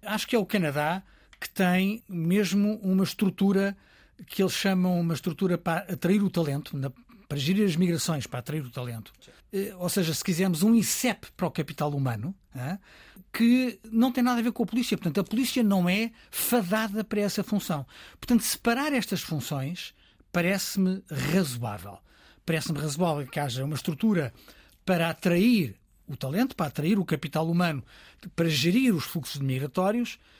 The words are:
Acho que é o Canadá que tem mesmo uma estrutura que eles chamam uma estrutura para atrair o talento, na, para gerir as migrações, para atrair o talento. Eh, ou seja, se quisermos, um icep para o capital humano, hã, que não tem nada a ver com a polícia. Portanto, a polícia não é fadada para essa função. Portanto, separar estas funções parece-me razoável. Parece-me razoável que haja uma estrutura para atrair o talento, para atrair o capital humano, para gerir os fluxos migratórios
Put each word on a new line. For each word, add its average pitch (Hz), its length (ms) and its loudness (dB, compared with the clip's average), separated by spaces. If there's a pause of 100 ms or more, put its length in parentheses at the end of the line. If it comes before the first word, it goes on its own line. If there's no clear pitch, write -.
Acho 214 240 -4
que - 80 -4
é 240 40 4
o 196 80 0
Canadá 160 560 0 (360)
que - 120 -12
tem 190 580 2
mesmo 196 760 2
uma 190 220 4
estrutura 196 720 2 (500)
que - 160 -2
eles 185 120 2
chamam 180 440 2
uma 170 140 0
estrutura 175 460 -2
para 170 340 -4
atrair 185 300 2
o 190 80 2
talento, 151 440 -2
na, 139 160 -4 (380)
para 147 80 -4
gerir 185 320 2
as 156 80 0
migrações, 165 500 0
para - 120 -8
atrair 147 260 -6
o 123 60 -14
talento. 117 420 -10 (400)
Eh, 202 240 -4
ou 180 140 -4
seja, 160 240 0
se - 100 -6
quisermos, 175 380 0
um 220 120 6
icep - 520 2 (100)
para 185 100 -2
o 160 40 -2
capital 147 420 -4
humano, 135 420 -2 (220)
hã, 139 220 -6 (520)
que 240 480 2 (140)
não 226 180 4
tem 247 140 2
nada 240 160 2
a - 20 0
ver 233 100 0
com - 100 0
a 208 40 0
polícia. 226 300 -2
Portanto, 170 240 -2
a 190 40 2
polícia 247 380 0
não 196 260 4
é 214 220 2 (200)
fadada 214 720 0
para 208 160 -2
essa 202 240 0
função. 165 400 -2 (340)
Portanto, 233 240 4
separar 269 500 0
estas 202 280 -2
funções 147 720 -6 (400)
parece-me 185 720 0 (300)
razoável. 117 680 -2 (480)
Parece-me 160 320 -2
razoável 147 480 -2
que - 120 -8
haja 135 260 -4
uma 147 100 -4
estrutura 160 580 -2 (520)
para 165 260 0
atrair 175 680 2 (300)
o 135 100 -10
talento, 190 400 -2
para 170 120 -2
atrair 165 300 0
o 185 60 0
capital 160 460 -2
humano, 170 340 0 (500)
para 170 140 2
gerir 175 460 2
os 147 100 -2
fluxos 143 380 -8
migratórios 185 760 -2 (220)